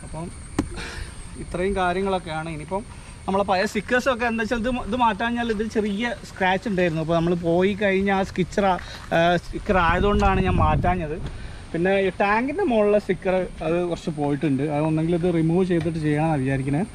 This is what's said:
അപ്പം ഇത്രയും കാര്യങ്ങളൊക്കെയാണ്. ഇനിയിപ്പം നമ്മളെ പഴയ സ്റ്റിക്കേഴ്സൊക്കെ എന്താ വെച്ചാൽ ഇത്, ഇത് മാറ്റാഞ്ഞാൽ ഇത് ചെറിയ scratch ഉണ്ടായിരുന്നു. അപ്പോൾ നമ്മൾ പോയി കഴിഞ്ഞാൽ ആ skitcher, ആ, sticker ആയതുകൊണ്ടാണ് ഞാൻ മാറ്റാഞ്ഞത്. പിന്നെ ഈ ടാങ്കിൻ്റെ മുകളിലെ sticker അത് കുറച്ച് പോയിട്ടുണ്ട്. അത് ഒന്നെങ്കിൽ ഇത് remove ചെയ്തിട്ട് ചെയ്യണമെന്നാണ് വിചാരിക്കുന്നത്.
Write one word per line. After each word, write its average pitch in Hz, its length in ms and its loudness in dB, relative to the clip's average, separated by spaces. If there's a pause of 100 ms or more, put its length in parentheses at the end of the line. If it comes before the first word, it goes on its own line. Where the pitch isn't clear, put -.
അപ്പം 160 200 -10 (1160)
ഇത്രയും 190 360 -2
കാര്യങ്ങളൊക്കെയാണ്. 175 760 -2
ഇനിയിപ്പം 160 280 -6 (440)
നമ്മളെ 190 240 2
പഴയ 196 200 4
സ്റ്റിക്കേഴ്സൊക്കെ 247 600 0
എന്താ 226 140 -2
വെച്ചാൽ 233 180 -2
ഇത്, 240 60 0 (200)
ഇത് 220 160 -2
മാറ്റാഞ്ഞാൽ 233 500 0
ഇത് 202 80 -2 (140)
ചെറിയ 214 340 0 (200)
scratch 190 400 0
ഉണ്ടായിരുന്നു. 175 340 2
അപ്പോൾ 165 140 2
നമ്മൾ 170 160 2 (140)
പോയി 185 240 4 (120)
കഴിഞ്ഞാൽ 196 400 2
ആ - 60 -2
skitcher, 185 360 0 (500)
ആ, 165 40 6 (240)
sticker 185 420 -2
ആയതുകൊണ്ടാണ് 190 600 2
ഞാൻ 175 80 2 (100)
മാറ്റാഞ്ഞത്. 156 500 0 (560)
പിന്നെ 180 220 2 (140)
ഈ - 20 2 (120)
ടാങ്കിൻ്റെ 262 500 2
മുകളിലെ 208 340 4
sticker 185 280 0 (320)
അത് 170 120 2 (120)
കുറച്ച് 165 300 -4
പോയിട്ടുണ്ട്. 143 440 0 (100)
അത് 151 160 2
ഒന്നെങ്കിൽ 160 300 2
ഇത് 180 80 2 (120)
remove 165 320 4
ചെയ്തിട്ട് 165 340 0
ചെയ്യണമെന്നാണ് 151 380 2
വിചാരിക്കുന്നത്. 139 500 0